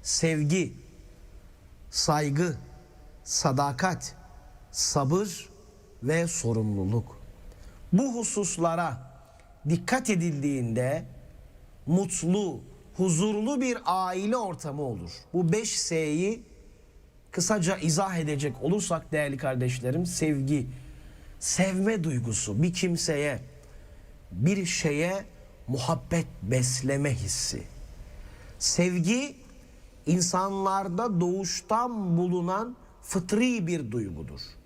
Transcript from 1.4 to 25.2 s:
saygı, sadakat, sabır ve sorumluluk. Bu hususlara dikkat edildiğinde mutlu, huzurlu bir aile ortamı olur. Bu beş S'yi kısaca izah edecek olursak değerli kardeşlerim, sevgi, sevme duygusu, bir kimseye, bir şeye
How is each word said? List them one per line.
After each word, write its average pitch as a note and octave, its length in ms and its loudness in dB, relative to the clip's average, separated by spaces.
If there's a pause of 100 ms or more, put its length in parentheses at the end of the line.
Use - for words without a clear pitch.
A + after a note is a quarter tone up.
saygı, D3+ 640 2 (680)
sadakat, C#3+ 880 0 (560)
sabır E3 800 0 (540)
ve D#3+ 240 2
sorumluluk. A2 920 0 (760)
Bu B3 220 4
hususlara E3+ 1000 0 (560)
dikkat A3 420 2
edildiğinde C#3 920 0 (840)
mutlu, F3+ 760 2 (360)
huzurlu G#3 640 2
bir B3 240 0
aile F#3 520 0
ortamı D#3+ 460 -4
olur. G2 280 -6 (220)
Bu E3+ 200 4
beş A3 280 0
S'yi E3+ 600 0 (880)
kısaca F#3 460 2
izah F3 400 2
edecek D3 460 -2
olursak E3 500 0
değerli D3 240 0
kardeşlerim, B2+ 680 0
sevgi, D3 640 2 (720)
sevme F#3+ 640 2
duygusu, A2+ 580 0
bir F3 100 4
kimseye, D3+ 680 0 (920)
bir E3+ 360 2
şeye E3+ 580 0 (440)